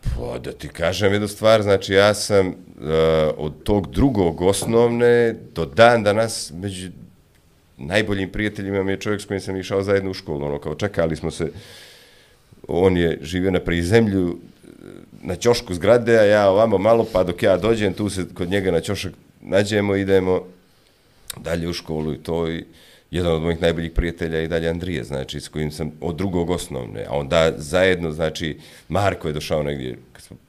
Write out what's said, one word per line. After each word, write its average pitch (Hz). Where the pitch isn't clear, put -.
Pa, 120
da 135
ti -
kažem 92
jednu 104
stvar, 110
znači, 98
ja 101
sam, 98
e, 82
od 76
tog 101
drugog 90
osnovne 117
do 82
dan 117
danas 104
među 92
najboljim 95
prijateljima 101
mi 95
je 95
čovjek 104
s -
kojim 95
sam 95
išao 98
zajedno 98
u 92
školu, 73
ono, 71
kao, 76
čekali 82
smo 80
se, 76
on 90
je 82
živio 90
na 90
prizemlju, 90
na -
ćošku 117
zgrade, 113
a 107
ja 104
ovamo 104
malo, 113
pa 92
dok 90
ja 95
dođem, 107
tu 104
se 87
kod 87
njega 95
na 85
ćošak 98
nađemo, 101
idemo 95
dalje 82
u 87
školu 78
i -
to, 82
i 85
jedan 85
od 80
mojih 82
najboljih 82
prijatelja 82
je 80
i 80
dalje 82
Andrije, 85
znači, 67
s -
kojim 76
sam -
od 85
drugog 87
osnovne, 64
a -
onda 76
zajedno, 85
znači, 80
Marko 90
je 78
došao 76
negdje, 65
kad -
smo -